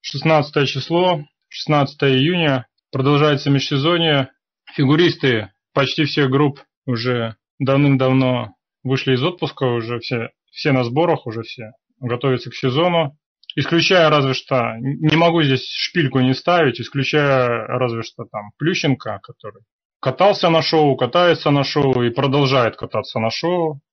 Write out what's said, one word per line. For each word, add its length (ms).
Шестнадцатое 640
число, 580
шестнадцатое 640
июня, 520
продолжается 580
межсезонье. 800
Фигуристы 760
почти 300
всех 260
групп 300
уже 500
давным-давно 960
вышли 320
из 80
отпуска, 420
уже 360
все, 300
все 220
на 120
сборах, 420
уже 160
все 300
готовятся 500
к 40
сезону. 600
Исключая 540
разве 240
что, 440
не 380
могу 260
здесь 260
шпильку 520
не 140
ставить, 460
исключая 840
разве 360
что 220
там 340
Плющенко, 640
который 400
катался 500
на 120
шоу, 340
катается 540
на 140
шоу 380
и 80
продолжает 680
кататься 420
на 120
шоу. 500